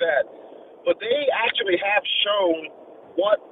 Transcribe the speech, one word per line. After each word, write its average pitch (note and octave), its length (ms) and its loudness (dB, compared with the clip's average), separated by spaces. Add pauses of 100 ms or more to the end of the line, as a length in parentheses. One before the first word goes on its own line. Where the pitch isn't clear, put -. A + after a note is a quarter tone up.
that, D3 240 2 (560)
but - 160 0
they - 320 0
actually F#3+ 480 0
have G3+ 240 0 (200)
shown F3 440 0 (480)
what G3+ 240 2 (100)